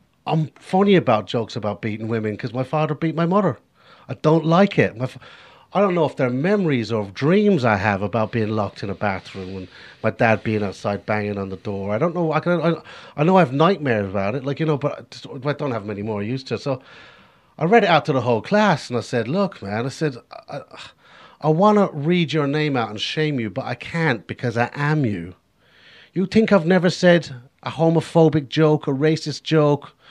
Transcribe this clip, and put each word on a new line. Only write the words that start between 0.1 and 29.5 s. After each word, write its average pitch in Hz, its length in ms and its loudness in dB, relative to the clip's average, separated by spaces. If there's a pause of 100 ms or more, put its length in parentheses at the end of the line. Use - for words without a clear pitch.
"I'm 156 200 0 (120)
funny 196 380 4
about 110 300 2
jokes 113 300 -6
about 104 260 -6
beating 110 260 -6
women 107 260 -2
'cause 107 200 -10
my 127 100 -2
father 151 300 -2
beat 160 200 -4
my 170 120 0
mother. 185 320 0 (500)
I 120 60 -8
don't 156 320 2
like 180 320 2
it. 104 180 4
My 123 80 -4
f-, - 140 -8 (580)
I 190 40 2
don't 190 160 2
know 160 80 4
if - 120 -2
they're 127 140 0
memories 143 640 0
or 104 200 -2
dreams 180 520 2
I 110 120 4
have 98 240 0
about 107 300 -2
being 110 200 -2
locked 107 340 -4
in 101 60 -6
a 95 40 -4
bathroom 95 640 -6
and 92 120 -12 (360)
my 110 60 2
dad 110 340 2
being 107 180 -2
outside 101 420 -6
banging 104 320 -4
on 98 120 -8
the 95 80 -10
door. 98 360 -6
I 107 60 -2
don't 160 160 -2
know. 165 180 -2
I 151 60 0
can, 175 220 -2
I, 165 140 0 (420)
I 151 80 0
know 185 140 4
I - 20 8
have 131 120 2
nightmares 139 560 2
about 101 280 -4
it, 135 80 -8
like, 139 160 -6
you 160 60 -2
know, 151 120 0
but - 220 -4
I - 100 -18
just, - 160 -18 (180)
I 147 80 -2
don't 143 200 -4
have 104 120 -6
many 104 180 -8
more 104 200 -4
used 127 260 -6
to." 113 100 -4
So 131 220 -6 (800)
I 151 60 -2
read 208 180 4
it 175 80 2
out 151 140 4
to 156 80 -2
the 131 80 0
whole 113 200 0
class, 202 480 0
and 123 80 -4
I 113 40 -2
said, 113 260 -4
"Look, 185 360 -4
man," 104 220 -6
I 135 40 -4
said, 131 280 -6 (320)
"I, 73 120 -10 (800)
I 151 80 0
wanna 196 440 4
read 160 400 0
your 151 140 0
name 147 300 0
out 110 140 -2
and 104 100 -8
shame 151 400 -2
you, 107 100 -4
but 107 140 -8
I 123 100 -6
can't 151 540 -2
because 117 280 -4
I 117 180 0
am 147 300 0
you. 92 300 -4 (800)
You 185 140 -2
think 220 260 4
I've 170 140 4
never 180 220 4
said 170 460 2 (300)
a 127 80 -8
homophobic 160 760 2
joke, 151 380 2
a 143 60 -2
racist 151 500 -2
joke, 151 540 2 (140)